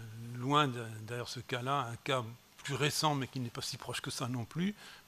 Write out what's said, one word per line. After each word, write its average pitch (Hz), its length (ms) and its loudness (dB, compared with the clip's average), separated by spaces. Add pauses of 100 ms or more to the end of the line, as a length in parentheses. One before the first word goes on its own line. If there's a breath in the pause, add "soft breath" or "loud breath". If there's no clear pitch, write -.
(380)
loin 139 320 6
de, 123 120 -2 (200)
derrière 120 260 -4
ce - 140 -6
cas-là, 127 500 0
un 117 40 -6 (100)
cas 131 180 4 (400)
plus 143 120 -2
récent, 147 380 4
mais 131 140 0
qui 131 140 -4
n'est 117 80 -2
pas - 120 -8
si - 140 -4
proche - 240 -4
que 135 120 -4
ça 123 180 -2
non 120 160 -2
plus, 185 280 0 (340 loud breath)